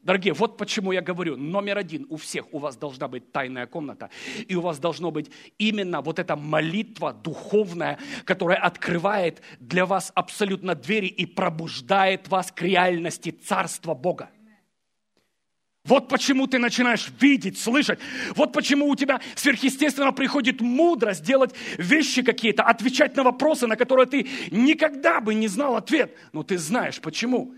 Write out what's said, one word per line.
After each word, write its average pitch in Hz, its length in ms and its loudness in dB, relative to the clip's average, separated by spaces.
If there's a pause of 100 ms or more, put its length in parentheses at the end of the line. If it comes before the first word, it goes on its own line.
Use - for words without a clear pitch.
Дорогие, 185 320 0
вот 220 240 -2
почему 196 340 -4
я 185 100 0
говорю, 170 360 -6
номер 202 400 -4
один, 156 320 -8
у 156 80 -8
всех - 340 -10
у 156 60 -10
вас 139 200 -8
должна 139 300 -8
быть 123 240 -12
тайная 131 360 -6
комната, 131 420 -10 (380)
и 185 80 -4
у 170 60 0
вас 165 180 -4
должно 165 320 -4
быть 151 180 -6 (300)
именно 202 420 0
вот 156 160 -4
эта 175 180 -2
молитва 156 800 -2
духовная, 170 840 -2 (260)
которая 185 320 2
открывает 175 840 -2 (160)
для 156 260 0
вас 185 300 -2
абсолютно 190 580 -2
двери 196 320 -2
и - 220 -4
пробуждает 185 1000 0
вас 185 240 -2
к - 120 -10
реальности 175 680 2
Царства 175 640 -4
Бога. 165 380 -4 (1500)
Вот 254 260 4
почему 269 360 2
ты 262 140 0
начинаешь 240 600 0
видеть, 240 380 4
слышать. 240 420 0 (360)
Вот - 180 2
почему 285 340 2
у 277 80 4
тебя 262 240 0 (160)
сверхъестественно 269 760 2
приходит 262 500 0
мудрость 240 600 2
делать 254 320 4 (240)
вещи 208 420 2
какие-то, 220 420 2
отвечать 254 520 4
на 269 80 2
вопросы, 254 420 2
на 220 100 2
которые 247 300 4
ты 262 220 -2 (240)
никогда 302 680 4
бы 214 140 -2
не 220 140 0
знал 240 280 0
ответ. 240 400 0 (180)
Но 151 100 -6
ты 180 160 -2
знаешь, 160 420 -2
почему? 233 560 -4